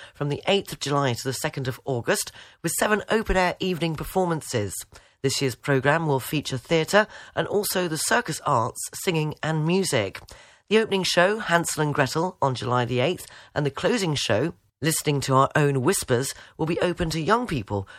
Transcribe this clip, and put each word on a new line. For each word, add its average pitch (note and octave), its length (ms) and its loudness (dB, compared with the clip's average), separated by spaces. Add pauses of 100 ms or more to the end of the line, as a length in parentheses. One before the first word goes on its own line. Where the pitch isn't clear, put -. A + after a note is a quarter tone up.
(140)
from D3 160 -2
the C#3+ 160 -4
eighth G3 260 0
of D3+ 80 -12
July C#3 320 0
to - 120 -6
the C3 100 -2
second C#3 340 -4
of B2+ 160 -8
August, C3+ 480 -2 (300)
with E3 160 -2
seven G#3 320 2
open-air F#3 500 2
evening E3+ 340 -2
performances. D3 760 -2 (480)
This C3 200 0
year's B2+ 140 0
programme D3 520 0
will C3+ 140 2
feature C3+ 380 -4
theatre F3+ 480 2 (280)
and E3 120 -2
also F#3 420 -2
the D#3 80 -4
circus - 480 0
arts, A#2+ 340 0 (140)
singing D#3 500 -2
and D#3 220 0
music. D#3 560 0 (480)
The G3+ 80 4
opening G3+ 260 2
show, F#3 360 4
Hansel E3+ 440 0
and D3 120 0
Gretel, D#3+ 480 0
on C3+ 120 2
July A#2+ 300 0
the B2 160 -2
eighth, D#3+ 260 -2 (280)
and D#3 100 0
the C#3+ 60 0
closing F#3+ 440 0
show, B2+ 380 0 (300)
Listening D3+ 400 0
to C#3 100 0
Our C3+ 240 6
Own C#3+ 240 2
Whispers, C3+ 540 0 (240)
will D#3 80 -2
be E3+ 140 -2
open F3 280 -2
to D#3+ 140 -4
young A3+ 240 2
people G#2 420 -4 (100)